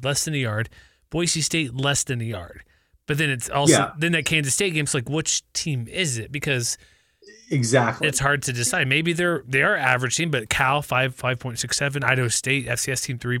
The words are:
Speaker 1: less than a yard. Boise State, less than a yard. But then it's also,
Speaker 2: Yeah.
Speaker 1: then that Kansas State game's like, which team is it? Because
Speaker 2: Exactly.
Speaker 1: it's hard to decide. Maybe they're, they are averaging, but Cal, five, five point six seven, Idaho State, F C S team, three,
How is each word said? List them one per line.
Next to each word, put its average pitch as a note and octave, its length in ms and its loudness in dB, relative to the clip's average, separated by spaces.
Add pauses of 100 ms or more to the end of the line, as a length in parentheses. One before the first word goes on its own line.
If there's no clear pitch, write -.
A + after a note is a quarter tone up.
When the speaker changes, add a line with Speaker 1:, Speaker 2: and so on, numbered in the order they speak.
Speaker 1:
less C#3 220 0
than D#3 100 -4
a - 40 -2
yard. A2+ 300 -2 (400)
Boise E3 320 0
State, D3 320 -2
less C3+ 300 0
than B2 180 -4
a A2+ 40 -4
yard. G2+ 380 -10 (440)
But D3+ 100 -2
then D3+ 120 2
it's B2+ 200 -4
also, C#3+ 240 6
Speaker 2:
Yeah. G2+ 240 4
Speaker 1:
then E3 140 0
that D#3+ 140 0
Kansas D3 280 2
State G3 200 0
game's D3+ 200 0
like, B2+ 160 -2
which D#3 320 -2 (120)
team B2+ 340 -4
is D3 320 -2
it? A2 120 -10
Because C3 460 -2 (760)
Speaker 2:
Exactly. A#2+ 560 4
Speaker 1:
it's D3+ 120 -2
hard C#3 240 2
to C3 100 -2
decide. C3 340 0
Maybe E3 260 2
they're, E3+ 340 0
they C3+ 160 2
are G3 120 4
averaging, C3 560 0
but A#2+ 180 -2
Cal, C#3 320 2
five, B2+ 340 0
five B2+ 240 -2
point A#2+ 200 -6
six - 180 -2
seven, C#3 260 -2
Idaho B2+ 240 2
State, C3 400 0
F B2 120 -2
C - 120 -2
S - 100 -2
team, B2 180 -4
three, B2 220 0